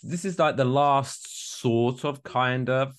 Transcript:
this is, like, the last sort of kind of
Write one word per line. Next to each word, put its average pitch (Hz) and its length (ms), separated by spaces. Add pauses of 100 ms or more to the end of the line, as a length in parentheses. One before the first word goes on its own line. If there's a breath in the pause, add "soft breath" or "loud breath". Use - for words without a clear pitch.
this 175 220
is, 180 120
like, 151 200
the 131 80
last 139 960
sort 120 420
of 143 180
kind 127 480
of 131 300